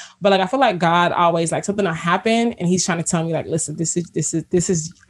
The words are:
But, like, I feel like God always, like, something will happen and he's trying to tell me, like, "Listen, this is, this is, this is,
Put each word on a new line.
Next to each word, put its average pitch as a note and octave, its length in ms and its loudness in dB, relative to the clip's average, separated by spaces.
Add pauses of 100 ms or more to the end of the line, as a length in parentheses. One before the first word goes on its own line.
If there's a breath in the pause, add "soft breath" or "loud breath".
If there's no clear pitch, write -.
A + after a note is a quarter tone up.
(200 loud breath)
But, G3 100 2
like, F#3+ 100 4
I F#3+ 60 0
feel C4+ 140 -2
like G#3+ 180 2
God F3 320 4
always, E3+ 400 2
like, D#3+ 140 -4
something G3+ 220 -2
will E3 60 -2
happen G3 600 0
and F3 160 -4
he's F3+ 180 2
trying E3+ 120 0
to E3 60 -4
tell E3 200 0
me, E3 80 -2
like, D#3 140 -4
"Listen, D#3 280 -4
this E3 220 -4
is, E3+ 140 -4
this - 220 -4
is, D#3+ 180 -2
this F3+ 200 0
is, E3 240 -2 (160)